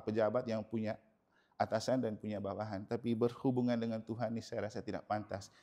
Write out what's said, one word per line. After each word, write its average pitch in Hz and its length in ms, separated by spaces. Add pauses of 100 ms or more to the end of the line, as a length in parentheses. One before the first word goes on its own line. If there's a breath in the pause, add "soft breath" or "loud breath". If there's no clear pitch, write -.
pejabat 110 400
yang 110 160
punya 110 320 (640 soft breath)
atasan 113 400
dan 110 160
punya 104 240
bawahan, 101 480
tapi 117 260
berhubungan 123 600
dengan 113 280
Tuhan 113 320
ini 110 80
saya 104 240
rasa 104 160
tidak 95 240
pantas." 104 440 (120 soft breath)